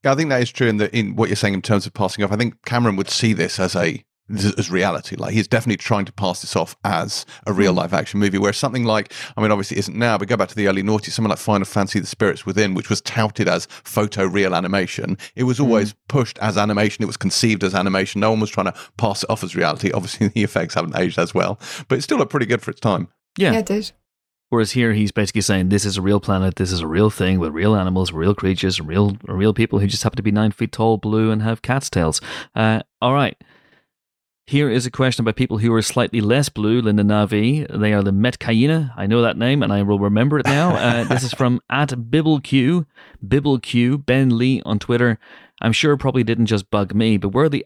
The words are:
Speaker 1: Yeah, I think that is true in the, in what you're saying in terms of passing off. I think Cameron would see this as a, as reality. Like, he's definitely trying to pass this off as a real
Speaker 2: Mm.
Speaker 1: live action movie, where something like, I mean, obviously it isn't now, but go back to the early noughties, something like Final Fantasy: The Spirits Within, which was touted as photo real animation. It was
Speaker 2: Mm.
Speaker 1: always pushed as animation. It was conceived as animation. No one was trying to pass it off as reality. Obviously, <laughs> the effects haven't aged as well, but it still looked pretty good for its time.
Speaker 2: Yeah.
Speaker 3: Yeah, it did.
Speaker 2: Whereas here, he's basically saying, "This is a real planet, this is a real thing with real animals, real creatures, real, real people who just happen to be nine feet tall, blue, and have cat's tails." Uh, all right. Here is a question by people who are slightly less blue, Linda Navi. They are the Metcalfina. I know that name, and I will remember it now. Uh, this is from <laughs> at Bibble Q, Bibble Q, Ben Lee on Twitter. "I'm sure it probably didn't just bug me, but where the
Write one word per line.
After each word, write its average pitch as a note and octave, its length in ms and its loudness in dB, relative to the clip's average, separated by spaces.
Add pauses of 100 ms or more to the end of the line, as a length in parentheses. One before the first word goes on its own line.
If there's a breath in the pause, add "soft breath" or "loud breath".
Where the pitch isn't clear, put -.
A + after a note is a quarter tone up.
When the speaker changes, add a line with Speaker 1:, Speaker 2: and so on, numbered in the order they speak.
Speaker 1:
Yeah, C3+ 80 2
I C3+ 40 2
think D#3 140 -2
that B2+ 120 2
is A#2+ 100 -2
true B2 160 0
in G#2+ 100 2
the, G#2 180 0
in G2+ 200 -2
what G#2+ 140 2
you're G#2 60 0
saying G2+ 200 0
in F#2 60 -4
terms G2+ 260 0
of G#2 60 -14
passing G2+ 300 -2
off. F#2+ 80 -2
I G#2 60 -2
think A#2 260 -4
Cameron A#2+ 320 0
would F#2+ 140 -2
see A2 240 2
this F2 260 -2
as F#2 160 0
a, F2 280 -2 (540)
as G2 140 -4
reality. F#2 440 -2
Like, - 180 -8
he's G#2+ 140 0
definitely A2+ 300 0
trying G#2 280 -2
to - 60 -16
pass F#2 300 -4
this - 160 -8
off E2+ 260 -4
as E2 420 -4 (220 loud breath)
a G#2+ 60 -2
real F#2+ 200 2
Speaker 2:
Mm. F2+ 40 0
Speaker 1:
live F2 160 -4
action G2 260 -2
movie, G2 180 2
where G2+ 140 2
something B2 320 -4
like, G#2+ 300 -2 (240 loud breath)
I G#2+ 40 -2
mean, G#2+ 100 2
obviously G2+ 260 -2
it G2+ 40 -2
isn't G2 160 -6
now, A2+ 200 0
but F#2+ 100 -4
go A#2+ 80 0
back G2 140 -2
to - 60 -16
the G#2 120 0
early G2 160 0
noughties, G#2+ 280 -2
something A2 180 0
like E2+ 100 -2
Final G#2 260 0
Fantasy: G2+ 360 0
The D#2+ 40 -6
Spirits - 400 -2
Within, F#2+ 280 0
which F2+ 160 -4
was G#2 100 0
touted G#2+ 480 -2
as F2 180 0 (200 loud breath)
photo G#2 400 -2
real F#2 300 0
animation. F#2 640 -2 (200 loud breath)
It B2 60 -2
was B2 160 0
Speaker 2:
Mm. - 40 4
Speaker 1:
always A2 320 2 (140)
pushed C3 300 0
as G2+ 180 -2
animation. G#2 460 0
It G2+ 40 -2
was - 100 -6
conceived G2+ 460 0
as F#2+ 120 0
animation. F#2+ 440 0
No G#2+ 120 2
one A2 100 0
was G#2 80 -2
trying - 180 -2
to F2 60 -4 (240 loud breath)
pass G#2 260 -2
it - 60 -8
off A2+ 140 -2
as F2 120 -8
reality. F2 380 0
Obviously, G2+ 340 -2
<laughs> - 80 -2
the A2 80 0
effects E2 300 -2
haven't E2 240 -4
aged F2+ 220 0
as E2+ 140 -2
well, F2+ 240 0 (300 loud breath)
but C3 100 0
it - 40 -4
still - 160 -2
looked C#3+ 140 0
pretty C3 140 -2
good A2+ 160 -2
for - 100 -10
its - 100 -14
time. F#2+ 260 0 (300)
Speaker 2:
Yeah. F#3+ 160 2
Speaker 3:
Yeah, A3+ 60 2
it G#3 80 -4
did. G3+ 240 -4 (580)
Speaker 2:
Whereas A2+ 240 2
here, A#2 200 2
he's G#2 180 2
basically G#2+ 300 -2
saying, F#2+ 280 0
"This G2 140 2
is G2+ 140 -2
a G2 40 -4
real G2 180 2
planet, F#2+ 380 0
this F#2 140 -2
is F2 100 0
a E2 60 -6
real F#2+ 220 2
thing F#2+ 300 0
with D#2+ 140 -2
real G2 220 2
animals, F#2 380 0
real E2+ 220 0
creatures, F#2 440 -2
real, G2 440 0
real G2 280 0
people G#2+ 280 0
who G2 80 0
just - 160 -4
happen A2 140 -2
to A2+ 60 -6
be G#2 80 0
nine G#2+ 200 2
feet A2 200 -6
tall, A2+ 260 0
blue, A2 340 0
and A2 100 -2
have A2+ 220 -4
cat's C3+ 260 -4
tails." D#2+ 320 0 (340 loud breath)
Uh, A2 260 2 (200)
all B2 140 2
right. C#3 200 0 (1120 soft breath)
Here C#3+ 240 2
is A#2+ 160 0
a B2 60 -6
question B2+ 320 0
by A2 80 2
people A#2 280 -2
who A2+ 140 2
are A2+ 80 4
slightly A#2 380 0
less A#2+ 300 2
blue, A2+ 320 0
Linda G#2+ 220 2
Navi. G#2+ 600 2 (140)
They G#2+ 140 2
are G2+ 100 4
the G2 80 2
Metcalfina. B2 840 2
I G2 100 -4
know A#2 140 4
that G#2+ 160 2
name, B2+ 260 2
and G#2 80 0
I G2+ 120 2
will G2+ 160 2
remember A2 380 2
it C3 80 0
now. D3+ 300 2
Uh, A#2+ 300 0
this B2+ 180 0
is B2 100 -4
from B2 320 0
<laughs> - 40 -20
at B2+ 420 -2
Bibble D#3 300 2
Q, C#3+ 440 2 (400 loud breath)
Bibble C3+ 340 2
Q, B2 380 2
Ben C3 400 2
Lee B2+ 280 2
on G#2 140 0
Twitter. A#2+ 380 2 (440 loud breath)
"I'm A#2 100 2
sure D3 220 4
it C#3 60 2
probably B2+ 260 2
didn't A2+ 220 2
just G#2 220 0
bug G2+ 240 0
me, A2 240 4
but G2 120 0
where C3 200 2
the C#3+ 160 -2